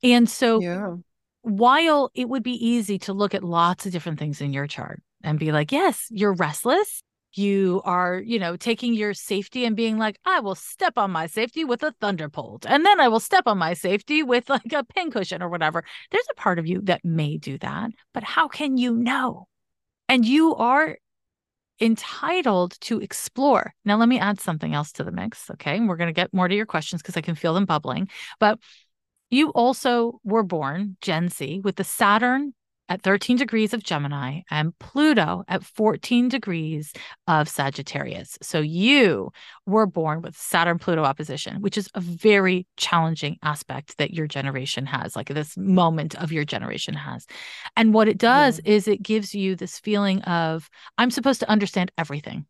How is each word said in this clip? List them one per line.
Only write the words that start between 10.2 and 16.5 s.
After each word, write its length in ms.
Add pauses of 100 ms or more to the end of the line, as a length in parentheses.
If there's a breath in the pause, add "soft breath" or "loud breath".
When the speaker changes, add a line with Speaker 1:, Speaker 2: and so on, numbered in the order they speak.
Speaker 1:
'I 160
will 160
step 420
on 120
my 160
safety 380
with 180
a 180
thunderbolt. 680
And 180
then 160
I 80
will 120
step 260
on 100
my 180
safety 480
with, 280
like, 220
a 120
pincushion 580
or 60
whatever.'" 360 (260 loud breath)
There's 200
a 40
part 240